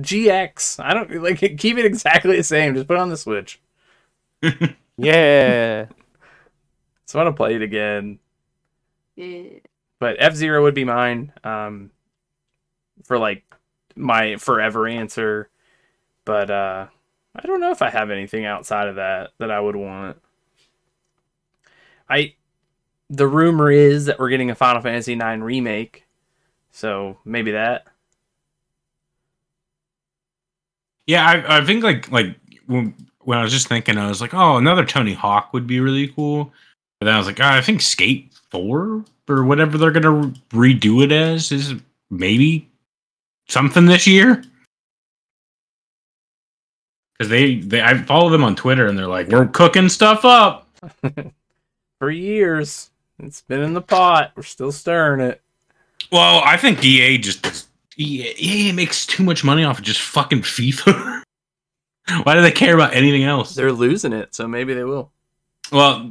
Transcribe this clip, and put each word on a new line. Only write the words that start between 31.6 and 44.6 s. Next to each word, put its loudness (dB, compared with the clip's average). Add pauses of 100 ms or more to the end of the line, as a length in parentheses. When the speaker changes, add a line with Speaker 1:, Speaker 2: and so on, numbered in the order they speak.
Speaker 2:
think, 0
like, -2
like, -2 (300)
when, -4 (280)
when -2
I -2
was -4
just -2
thinking, -2
I -4
was -6
like, -10
"Oh, 4
another 2
Tony -2
Hawk -2
would -6
be -2
really -2
cool." -6 (480)
But -8
then 2
I 2
was -2
like, -10
"Oh, 2
I 4
think -2
Skate -2 (160)
four -6 (240)
or 0
whatever 2
they're 4
gonna 2
re-, 2
redo 4
it 4
as 0
is -6 (340)
maybe 0 (760)
something 4
this 6
year." 6 (2750)